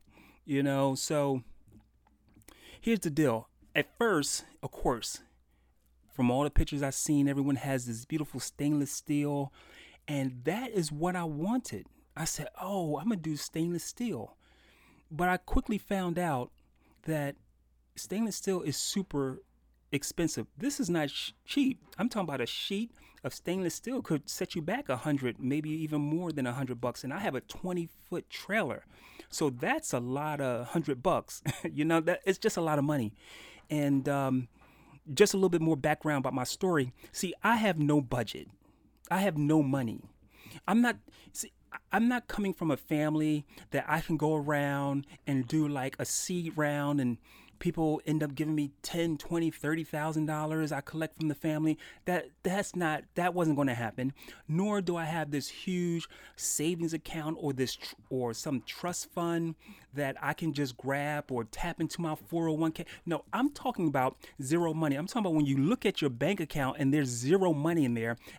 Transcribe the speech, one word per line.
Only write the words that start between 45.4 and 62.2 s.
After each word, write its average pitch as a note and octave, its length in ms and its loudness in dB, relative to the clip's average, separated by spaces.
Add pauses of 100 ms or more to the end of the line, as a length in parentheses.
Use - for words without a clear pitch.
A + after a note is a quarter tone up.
do, D#3 180 2
like, C3+ 320 -4
a - 60 -2
seed F3 520 -2
round D3 440 2
and A#2+ 160 2 (420)
people D#3+ 480 0
end D3+ 160 2
up C#3+ 140 -4
giving D#3 180 0
me D3 160 0 (120)
ten, E3+ 340 0
twenty, E3 340 0
thirty D#3+ 320 -2
thousand D#3 440 -2
dollars D#3 440 -2
I D3 100 -2
collect D#3 360 -6
from D#3+ 100 -2
the D3+ 80 0
family. D#3 420 0 (280)
That, F3+ 240 0 (160)
that's F#3 320 -2
not, D#3 260 0 (140)
that F3 180 2
wasn't D#3+ 220 4
gonna C3+ 180 2
happen. B2 380 -2 (340)
Nor G3 340 2
do F3 140 0
I E3 120 -2
have D#3 260 -2
this C#3 160 -2
huge F3 580 -2 (300)
savings E3 580 -2
account D#3+ 460 -4
or C#3+ 120 0
this B2+ 220 0
tr-, - 220 -12 (140)
or B2 220 -2
some C3 280 -4
trust - 500 -8
fund E3+ 460 -2 (360)
that C3+ 300 -2
I D3 120 0
can D#3+ 180 -2
just C3+ 240 0
grab C#3+ 560 -2
or A#2+ 100 0
tap E3 380 -4
into D#3+ 200 -4
my D#3 140 -2
four E3 340 -2